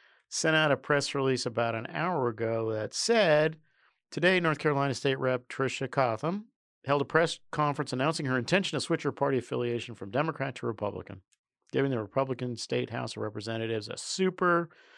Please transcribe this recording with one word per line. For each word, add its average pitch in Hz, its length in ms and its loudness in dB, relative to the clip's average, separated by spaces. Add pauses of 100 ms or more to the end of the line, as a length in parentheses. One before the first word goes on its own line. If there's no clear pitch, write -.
(300)
sent 160 260 0
out 156 160 4
a 131 60 4
press 143 360 0
release 135 320 0
about 117 300 0
an 110 120 -6
hour 156 420 -2
ago 113 420 -2
that 107 220 -4
said, 160 640 4 (520)
"Today, 180 300 4
North 160 200 2
Carolina 139 340 2
State 135 260 0
Rep 127 300 0
Tricia 131 420 -2
Cotham 139 540 0 (400)
held 139 160 4
a 131 40 -2
press 160 340 2 (120)
conference 147 400 -2
announcing 147 360 0
her 127 100 2
intention 175 400 0
to 127 40 -2
switch 165 220 -2
her 143 80 -2
party 139 260 0
affiliation 120 580 -4
from 101 160 -12
Democrat 139 440 -2
to - 100 -8
Republican, 101 580 -6 (500)
giving 135 180 2
the 123 80 0
Republican 123 560 -2
State 123 360 -4
House 120 260 -6
of 110 60 -6
Representatives 110 640 -6
a - 80 -10
super, 175 720 0 (280)